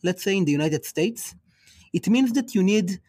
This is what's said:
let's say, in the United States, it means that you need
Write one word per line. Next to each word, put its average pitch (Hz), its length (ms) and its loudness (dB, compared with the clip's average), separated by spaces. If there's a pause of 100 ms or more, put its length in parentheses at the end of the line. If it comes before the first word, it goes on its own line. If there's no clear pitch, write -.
let's 180 200 -2
say, 196 140 0
in 180 80 2
the 143 80 2
United 151 320 0
States, - 500 -4 (560)
it - 160 -2
means 240 240 4
that 247 240 -2
you 190 80 2
need 190 460 0